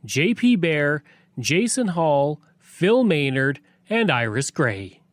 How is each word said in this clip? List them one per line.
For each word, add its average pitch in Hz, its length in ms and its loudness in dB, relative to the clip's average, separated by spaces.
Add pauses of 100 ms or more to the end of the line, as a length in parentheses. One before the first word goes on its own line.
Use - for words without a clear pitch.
J 151 300 0
P 240 220 2
Bear, 151 460 0 (360)
Jason 208 500 -2
Hall, 151 540 0 (160)
Phil 233 460 0
Maynard, 143 560 0 (280)
and 220 220 0
Iris 117 400 -2
Gray. 98 500 -4 (120)